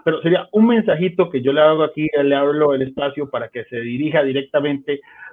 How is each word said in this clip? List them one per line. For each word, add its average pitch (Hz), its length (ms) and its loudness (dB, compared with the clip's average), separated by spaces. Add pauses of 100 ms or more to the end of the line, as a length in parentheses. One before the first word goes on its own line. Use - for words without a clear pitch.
Pero 160 160 0
sería - 320 0
un 220 140 4
mensajito 185 640 0
que 135 100 -4
yo 131 120 0
le 151 100 4
hago 156 200 4
aquí, 156 300 -2
le 143 220 2
abro 143 400 2
el 131 80 -2
espacio 139 480 -6
para 117 180 -6
que 117 160 -12
se 123 120 -14
dirija 135 460 -2
directamente 139 800 -2 (320)